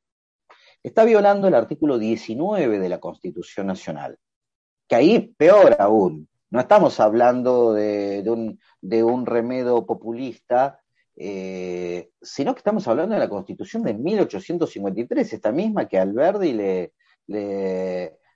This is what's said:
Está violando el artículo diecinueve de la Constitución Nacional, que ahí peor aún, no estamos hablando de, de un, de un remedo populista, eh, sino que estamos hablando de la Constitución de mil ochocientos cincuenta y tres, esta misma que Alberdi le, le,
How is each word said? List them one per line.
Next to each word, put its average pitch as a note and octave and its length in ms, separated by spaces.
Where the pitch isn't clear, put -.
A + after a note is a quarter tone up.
Está - 200
violando G3+ 460
el F3 60
artículo C#3+ 420
diecinueve A2+ 800
de F#2 80
la F2 120
Constitución F2 680
Nacional, D#2+ 500
que C3 80
ahí D#3+ 420
peor E3+ 400
aún, G2 520
no B2 100
estamos F3 400
hablando A#2+ 720
de, G2+ 500
de A2 80
un, A2+ 260
de A2+ 240
un B2 220
remedo A#2+ 600
populista, B2 920
eh, F2+ 920
sino A#3 340
que - 40
estamos G#3 280
hablando E3 260
de G3 60
la A#2+ 80
Constitución G2+ 560
de C3 100
mil E3+ 280
ochocientos D#3+ 500
cincuenta G2 300
y B2 40
tres, A#3+ 280
esta - 180
misma F#3 340
que F#2+ 140
Alberdi D3 540
le, F#2+ 400
le, F#2+ 920